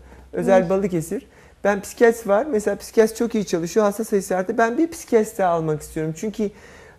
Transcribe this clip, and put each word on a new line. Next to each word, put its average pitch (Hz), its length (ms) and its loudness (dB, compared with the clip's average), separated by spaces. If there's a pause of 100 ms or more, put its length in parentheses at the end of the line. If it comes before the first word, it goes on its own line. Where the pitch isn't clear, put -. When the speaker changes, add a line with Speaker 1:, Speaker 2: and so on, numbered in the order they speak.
(340)
Speaker 1:
özel 190 260 4
Speaker 2:
Evet. 180 100 0
Speaker 1:
Balıkesir, 190 580 -2 (360)
ben 202 180 0
psikiyatrist 233 460 2
var, 208 180 2
mesela 208 320 -2
psikiyatrist 220 400 0
çok 233 180 -2
iyi 208 100 0
çalışıyor, 175 400 0
hasta 208 180 -2
sayısı 196 340 -2
arttı, 190 200 -4
ben 233 200 2
bir 330 140 0
psikiyatrist - 480 0
daha 190 100 2
almak 160 320 0
istiyorum. 160 360 -6
Çünkü 208 340 -6 (480)